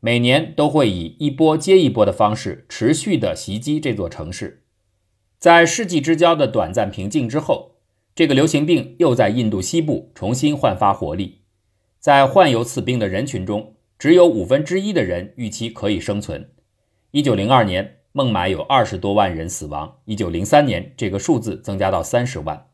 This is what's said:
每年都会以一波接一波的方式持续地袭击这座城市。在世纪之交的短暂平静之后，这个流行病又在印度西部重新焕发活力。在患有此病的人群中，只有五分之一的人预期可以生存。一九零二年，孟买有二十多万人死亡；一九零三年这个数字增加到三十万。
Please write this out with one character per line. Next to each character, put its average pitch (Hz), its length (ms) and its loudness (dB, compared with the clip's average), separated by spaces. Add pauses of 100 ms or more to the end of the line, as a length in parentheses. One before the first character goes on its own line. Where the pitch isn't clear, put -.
每 117 180 0
年 143 380 2
都 151 120 2
会 139 220 2
以 85 280 -8
一 147 120 -2
波 156 260 2
接 190 220 4
一 160 100 4
波 107 160 2
的 101 80 0
方 107 220 2
式 - 340 -10
持 123 260 0
续 175 220 -2
地 101 200 -2
袭 101 220 -8
击 147 200 -4
这 143 160 -4
座 92 140 -6
城 85 240 -12
市。 - 320 -14 (720)
在 170 280 6
世 214 180 -4
纪 170 160 -2
之 151 160 0
交 170 180 4
的 143 140 0
短 90 240 -2
暂 101 180 -2
平 98 180 -8
静 123 200 -2
之 127 100 -4
后， - 380 -6 (380)
这 165 120 2
个 143 80 2
流 139 120 4
行 147 180 0
病 156 340 0
又 151 160 2
在 117 140 2
印 110 220 0
度 98 100 -2
西 165 220 -2
部 147 320 -4
重 107 200 -4
新 147 220 0
焕 107 200 0
发 98 160 2
活 80 220 -4
力。 95 280 -10 (560)
在 139 280 4
患 151 240 4
有 117 120 0
此 117 200 -6
病 123 160 -2
的 104 100 -2
人 95 160 -4
群 95 220 -6
中， 104 300 -6 (220)
只 151 140 4
有 175 140 8
五 110 180 0
分 135 180 0
之 170 160 -4
一 202 140 -4
的 160 100 0
人 90 340 -6
预 117 120 -8
期 113 220 -8
可 104 180 -6
以 101 100 -2
生 101 220 -6
存。 - 300 -12 (600)
一 143 100 0
九 135 120 2
零 101 160 -2
二 123 140 6
年， 95 360 -4 (120)
孟 135 180 -2
买 95 200 0
有 - 100 -4
二 131 240 2
十 104 140 -8
多 101 160 -4
万 98 200 2
人 80 140 -8
死 - 180 -10
亡； 73 380 -12
一 107 100 -8
九 101 140 -4
零 85 160 -4
三 147 220 4
年 101 320 -6
这 110 100 -4
个 98 100 -4
数 135 220 0
字 104 220 -8
增 98 160 -8
加 95 120 0
到 87 120 -2
三 120 240 -2
十 92 140 -8
万。 76 340 -10